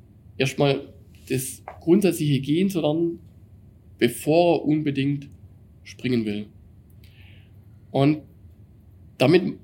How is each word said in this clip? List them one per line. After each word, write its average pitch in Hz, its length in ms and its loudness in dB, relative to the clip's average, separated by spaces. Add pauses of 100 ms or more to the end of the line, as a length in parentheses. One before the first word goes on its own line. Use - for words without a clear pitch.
(360)
erstmal 135 560 0 (360)
das - 340 -6 (180)
grundsätzliche 165 600 2
Gehen 165 300 -2
zu 175 100 -4
lernen, 165 400 -2 (800)
bevor 160 600 2
er - 60 -10
unbedingt 143 600 -2 (560)
springen 123 420 -4
will. 104 200 -6 (1400)
Und 147 280 2 (1000)
damit 160 260 4 (220)